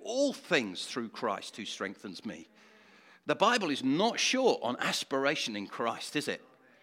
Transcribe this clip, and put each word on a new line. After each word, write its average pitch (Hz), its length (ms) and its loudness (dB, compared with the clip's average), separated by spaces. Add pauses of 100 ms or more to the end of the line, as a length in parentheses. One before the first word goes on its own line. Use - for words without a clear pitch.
all 262 320 2
things 110 500 0
through 117 240 -4
Christ - 480 -4
who 107 80 -8
strengthens 98 640 -8
me." 82 240 -10 (760)
The 151 100 2
Bible 196 360 4
is 127 120 -2
not 160 380 2
short 262 420 4
on 123 160 -2
aspiration 139 800 0
in 101 100 -6
Christ, - 480 -4
is 147 140 -2
it? - 140 -4 (400)